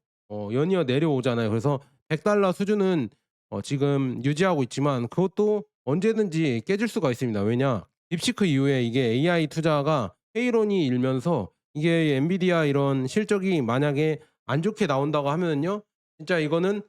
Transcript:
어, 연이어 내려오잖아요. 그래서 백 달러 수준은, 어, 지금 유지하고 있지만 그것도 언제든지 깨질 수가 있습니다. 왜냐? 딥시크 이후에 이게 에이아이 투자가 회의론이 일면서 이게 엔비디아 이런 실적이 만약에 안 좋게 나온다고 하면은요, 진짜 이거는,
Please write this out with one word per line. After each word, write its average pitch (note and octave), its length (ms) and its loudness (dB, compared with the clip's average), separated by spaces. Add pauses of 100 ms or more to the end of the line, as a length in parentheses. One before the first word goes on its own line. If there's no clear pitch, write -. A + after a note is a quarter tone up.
(280)
어, G#2 240 -8
연이어 E3 320 0
내려오잖아요. B2+ 640 0
그래서 B2 320 0 (280)
백 D#3 140 -4
달러 G3+ 300 2
수준은, F#3+ 560 0 (400)
어, G2+ 140 -6
지금 C3+ 600 0
유지하고 D3+ 400 2
있지만 B2+ 440 -2
그것도 G#3 560 0 (200)
언제든지 D#3+ 800 0
깨질 G3+ 200 0
수가 F#3 240 -2
있습니다. A2+ 320 -2
왜냐? A#2+ 440 0 (240)
딥시크 F#3+ 340 -2
이후에 C#3 380 2
이게 A#2+ 240 0
에이아이 D#3 420 2
투자가 D3 680 0 (220)
회의론이 G#3+ 500 2
일면서 B2+ 640 0 (240)
이게 D#3 420 2
엔비디아 E3+ 480 2
이런 C#3 420 0
실적이 F#3+ 560 0
만약에 C#3+ 580 0 (260)
안 C#3 160 -2
좋게 G#3 240 -2
나온다고 C#3+ 440 0
하면은요, E3+ 520 -2 (360)
진짜 E3 200 -2
이거는, E3+ 500 0